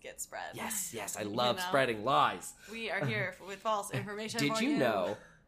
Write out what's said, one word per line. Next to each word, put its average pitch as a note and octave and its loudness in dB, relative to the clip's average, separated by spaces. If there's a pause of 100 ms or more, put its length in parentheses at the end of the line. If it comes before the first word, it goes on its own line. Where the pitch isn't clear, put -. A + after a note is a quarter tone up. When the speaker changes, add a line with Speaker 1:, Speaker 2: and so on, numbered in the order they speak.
Speaker 1:
get - -14
spread. - -8
Speaker 2:
Yes, A3+ -4
yes. G#2 -6
I G#2 -6
Speaker 1:
<laughs> - -
You G#2 -2
Speaker 2:
love A#2+ 4
Speaker 1:
know? F#3 -4
Speaker 2:
spreading B2 2
lies. B2 4 (160)
Speaker 1:
We A3+ -6
are G3 0
here G3+ -2
Speaker 2:
<laughs> - -18
Speaker 1:
f-, F3 -16
with F#3+ -10
false G#3 0
information G#3 -4
Speaker 2:
Did C#3+ 2
Speaker 1:
for A3 2
Speaker 2:
you C#4 4
Speaker 1:
you. D4 4
Speaker 2:
know G#2+ 2 (300)